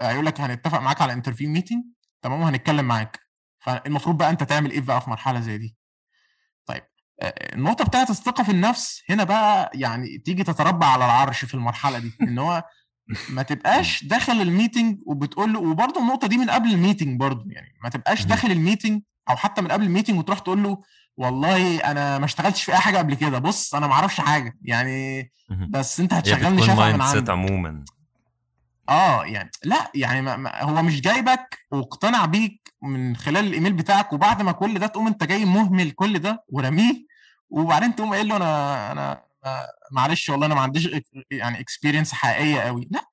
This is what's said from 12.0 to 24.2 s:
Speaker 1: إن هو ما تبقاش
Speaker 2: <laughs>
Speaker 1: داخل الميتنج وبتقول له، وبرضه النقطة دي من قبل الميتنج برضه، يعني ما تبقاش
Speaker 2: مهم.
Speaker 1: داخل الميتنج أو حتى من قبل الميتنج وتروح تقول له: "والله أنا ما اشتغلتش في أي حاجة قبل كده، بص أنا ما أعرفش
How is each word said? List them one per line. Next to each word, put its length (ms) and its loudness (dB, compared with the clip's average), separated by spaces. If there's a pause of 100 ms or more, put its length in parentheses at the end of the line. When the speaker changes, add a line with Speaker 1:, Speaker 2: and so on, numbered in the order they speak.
Speaker 1:
إن 160 0
هو 260 -2 (680)
ما 120 -2
تبقاش 640 0
Speaker 2:
<laughs> 80 -6
Speaker 1:
داخل 200 2
الميتنج 720 2
وبتقول 460 -2
له، 80 -2
وبرضه 420 0
النقطة 260 0
دي 100 2
من 120 0
قبل 200 2
الميتنج 500 2
برضه، 280 -2
يعني 200 -18 (140)
ما 60 -6
تبقاش 320 -2
Speaker 2:
مهم. 80 -2
Speaker 1:
داخل 220 2
الميتنج 520 0 (260)
أو 80 0
حتى 260 -2
من 100 -4
قبل 120 2
الميتنج 340 2
وتروح 200 -2
تقول 240 0
له: 200 -2 (340)
"والله 640 0
أنا 400 -2
ما 60 0
اشتغلتش 400 -2
في 80 -6
أي 60 6
حاجة 200 2
قبل 160 0
كده، 240 0
بص 360 -2
أنا 120 0
ما 60 0
أعرفش 280 4